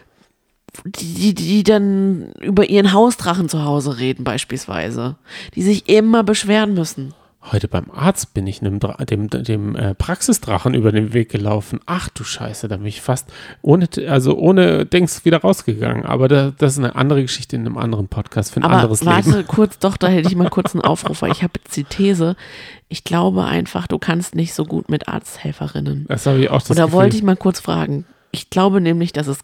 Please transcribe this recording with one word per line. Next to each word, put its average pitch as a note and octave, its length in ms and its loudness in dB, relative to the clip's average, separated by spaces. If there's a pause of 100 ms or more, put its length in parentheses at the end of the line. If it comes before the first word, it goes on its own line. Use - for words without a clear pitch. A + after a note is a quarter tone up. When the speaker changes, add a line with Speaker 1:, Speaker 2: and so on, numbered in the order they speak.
(840)
Speaker 1:
die, F3 320 -10
die, F#3+ 160 2
die F3+ 300 0
dann G3 760 2
über G3+ 300 2
ihren G3 240 4
Hausdrachen F#3+ 560 2
zu D#3 140 -2
Hause C#3+ 340 -2
reden B2+ 260 -4
beispielsweise, A#2+ 960 -6 (380)
die F3 60 -4
sich G3 280 0
immer A3 340 6
beschweren G#3 500 0
müssen. C#3+ 400 -4 (380)
Speaker 2:
Heute G2+ 160 -2
beim - 220 -4
Arzt - 460 -4
bin G2 100 -2
ich G2 160 -8
einem G2+ 180 -2
Dra-, - 240 -4
dem, G#2 240 -2
dem, A2 480 -4
äh, G2+ 200 -2
Praxisdrachen C3 800 -2
über A2 160 2
den G#2+ 200 0
Weg A#2 180 0
gelaufen. G#2 580 -4
Ach F3 220 -4
du - 140 -14
Scheiße, A2 440 -10
da G2+ 100 -6
bin G2+ 80 -8
ich G#2 160 -10
fast - 300 -4 (320)
ohne E3+ 240 4
T-, - 200 -6
also C#3 300 2
ohne F3 480 4
Dings F3 400 0
wieder E3 140 4
rausgegangen. A#2 680 0
Aber B2+ 220 2
da, C#3 280 4
das C#3 180 2
ist C#3 40 -6
eine B2 180 -2
andere C#3 280 2
Geschichte B2+ 320 -8
in A#2 100 -4
einem A#2 140 -6
anderen A2 300 -2
Podcast - 440 -4
für B2+ 60 -2
ein - 40 -2
Speaker 1:
Aber E3 120 4
Speaker 2:
anderes A2 320 4
Speaker 1:
warte F3 300 4
Speaker 2:
Leben. F3+ 100 -2
Speaker 1:
kurz, - 320 2
doch, F#3+ 180 0
da F3+ 100 0
hätte F3+ 220 4
ich F#3+ 60 -2
mal F3 160 2
kurz - 240 -2
einen E3+ 80 -2
Aufruf, D#3 400 -2
weil - 80 0
ich - 100 -4
habe F3 160 -2
jetzt - 180 -12
die D3 80 -4
These, F#3 520 0 (540)
ich - 140 -12
glaube F3+ 400 0
einfach, F3 440 -4
du D#3+ 100 -2
kannst F3 380 -4
nicht E3 180 -2
so D#3 100 -4
gut D#3+ 260 -6
mit D3+ 180 -4
Arzthelferinnen. D3 1000 -8
Speaker 2:
Das - 180 -2
habe C3+ 140 4
ich - 100 2
auch C3+ 100 2
das - 80 -6
Speaker 1:
Und D#3 80 2
da E3 80 4
Speaker 2:
Gefühl. E3 140 2
Speaker 1:
wollte G3+ 180 4
ich G#3+ 60 -2
mal F#3+ 140 4
kurz F3+ 220 -2
fragen. D#3+ 460 -4 (280)
Ich - 180 -10
glaube F#3+ 300 2
nämlich, E3+ 320 0
dass D3 120 -2
es C#3 180 -4